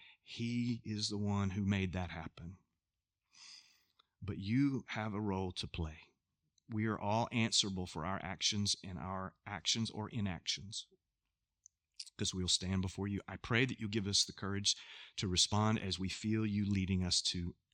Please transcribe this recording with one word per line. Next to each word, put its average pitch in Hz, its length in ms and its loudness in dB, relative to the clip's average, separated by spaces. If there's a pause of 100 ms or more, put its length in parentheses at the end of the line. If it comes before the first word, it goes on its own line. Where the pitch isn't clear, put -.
(240)
He 120 640 -2
is 107 240 -2
the 104 80 -2
one 101 320 2
who 98 160 0
made 95 280 4
that 90 180 -2
happen. 82 460 -10 (1600)
But 98 160 -4
you 123 500 2
have 107 260 -4
a 98 60 -2
role 95 340 0
to - 140 -6
play. 80 300 -6 (760)
We 110 140 2
are 110 140 0
all 107 320 2
answerable 104 560 2
for 78 180 -6
our 95 160 -2
actions 98 600 0
and 92 160 -10
our 92 360 -6 (120)
actions 107 440 -2
or 107 200 -6
inactions, 101 760 -4 (1300)
'cause - 160 -2
we'll 92 140 0
stand 92 340 2
before 95 260 -2
you. 101 200 -2
I 98 100 -8
pray 120 280 4
that - 140 -6
you 107 100 -4
give 104 180 0
us 101 160 4
the - 100 -2
courage 101 420 0 (420)
to 107 100 0
respond 107 520 4
as 92 200 -2
we 95 80 0
feel 110 380 0
you 104 200 2
leading 95 380 4
us 87 200 2
to 87 320 -2 (180)